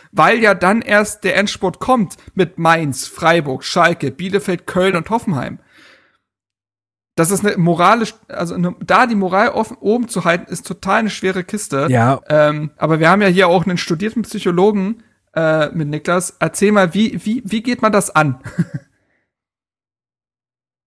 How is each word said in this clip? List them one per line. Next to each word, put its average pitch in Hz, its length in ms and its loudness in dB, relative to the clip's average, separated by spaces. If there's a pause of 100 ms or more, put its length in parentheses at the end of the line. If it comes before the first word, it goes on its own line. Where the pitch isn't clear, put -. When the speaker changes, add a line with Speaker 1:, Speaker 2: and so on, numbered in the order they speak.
(100)
Speaker 1:
Weil 226 300 4
ja 208 140 4
dann 185 280 2
erst 208 400 0
der 185 140 -2
Endspurt 196 420 -2
kommt 240 380 0 (180)
mit 175 240 -2
Mainz, 165 480 0
Freiburg, 160 560 0
Schalke, 165 480 0
Bielefeld, 190 560 -4
Köln 185 300 0
und 160 120 -6
Hoffenheim. 208 520 -4 (1500)
Das 165 160 0
ist 196 160 -2
eine 202 120 0
moralisch, 175 560 2 (120)
also - 280 -8
eine, 175 200 -2 (100)
da 220 220 2
die 233 80 -2
Moral 196 360 0
offen, 220 300 -4
oben 226 280 -2
zu 180 160 -6
halten, 175 280 -2
ist - 140 -12
total 196 340 -2
eine 214 100 -2
schwere 190 340 -4
Kiste. 139 440 -4
Speaker 2:
Ja. 127 400 2
Speaker 1:
Ähm, 151 480 0
aber 160 220 0
wir 160 100 4
haben 196 140 4
ja 202 60 4
hier 185 200 4
auch 170 180 2
einen 180 120 0
studierten 208 440 -4
Psychologen, 196 800 0 (300)
äh, 156 360 0
mit 156 180 -4
Niklas. 175 520 -4
Erzähl 196 320 2
mal, 190 220 2
wie, 202 300 -2
wie, 220 200 -4
wie 214 180 -4
geht 240 200 -4
man 220 100 2
das 202 180 0
an? 151 300 0 (160)
<laughs> - 240 -4 (2000)